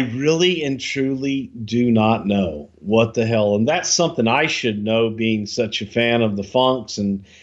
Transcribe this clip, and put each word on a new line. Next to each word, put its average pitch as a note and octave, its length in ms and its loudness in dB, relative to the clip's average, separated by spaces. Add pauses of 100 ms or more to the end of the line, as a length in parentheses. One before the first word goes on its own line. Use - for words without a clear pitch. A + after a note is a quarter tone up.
(140)
really D#3+ 500 0
and C#3 160 -4
truly C3+ 680 -4 (140)
do A#2+ 260 2
not A2 360 2
know E2+ 500 -2
what A2+ 380 0
the A2+ 120 0
hell. G#2+ 280 2
And A2 140 2
that's E3+ 200 0
something D#3 380 0
I C#3 200 2
should G#2+ 360 -4
know, A2+ 280 2
being A2 360 -2
such A2+ 360 -4
a G#2 40 -8
fan A#2 360 2
of G#2 140 0
the G2+ 60 -4
Funks B2+ 560 0
and G2 260 -2 (180)